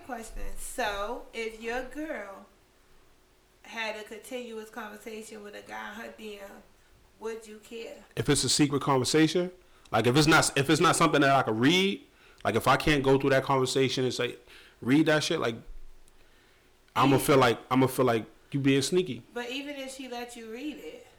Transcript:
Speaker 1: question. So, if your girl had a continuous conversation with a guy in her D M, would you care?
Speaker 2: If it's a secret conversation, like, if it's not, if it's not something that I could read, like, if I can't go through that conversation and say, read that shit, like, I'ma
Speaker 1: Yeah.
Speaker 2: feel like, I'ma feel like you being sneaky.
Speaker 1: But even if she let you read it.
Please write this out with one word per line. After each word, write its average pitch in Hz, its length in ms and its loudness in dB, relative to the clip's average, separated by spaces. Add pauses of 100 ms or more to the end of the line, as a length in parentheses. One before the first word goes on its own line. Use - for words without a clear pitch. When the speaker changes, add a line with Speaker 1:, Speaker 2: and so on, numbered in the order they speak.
Speaker 1:
question. 226 380 -10 (160)
So, 214 640 -6 (100)
if 220 260 -8
your 233 260 -6
girl 226 600 -12 (1160)
had 220 320 -8
a 214 80 -12
continuous 220 680 -12
conversation 214 720 -14
with 208 140 -18
a 202 120 -16
guy 214 280 -12
in 226 60 -14
her 226 160 -14
D 104 240 -14
M, 98 80 -16 (720)
would 220 280 -10
you 214 200 -18
care? 226 280 -14 (200)
Speaker 2:
If 110 140 -4
it's 147 140 2
a 127 60 -2
secret 143 320 2
conversation, 156 720 2 (400)
like, 113 140 2
if 120 100 4
it's 147 120 6
not, 160 280 6
if 139 140 0
it's 160 120 4
not 165 140 4
something 156 260 4
that 139 140 4
I 131 80 4
could 113 160 -2
read, 185 420 2 (420)
like, 104 120 0
if 110 120 2
I 131 100 6
can't 147 260 2
go 135 140 6
through 135 140 2
that 131 120 4
conversation 131 600 0
and 123 100 -2
say, 120 220 -4 (460)
read 139 260 4
that 151 160 2
shit, 165 160 -2
like, 120 160 -2 (1400)
I'ma 135 200 4
Speaker 1:
Yeah. 127 60 4
Speaker 2:
feel 147 160 4
like, 123 200 6 (140)
I'ma 131 160 4
feel 127 180 0
like 113 200 2 (260)
you 143 80 -2
being 135 220 4
sneaky. 139 400 -2 (120)
Speaker 1:
But 240 180 -8
even 277 240 -8
if 262 200 -10
she 262 120 -14
let 240 280 -12
you 226 160 -14
read 269 260 -10
it. 160 280 -16 (140)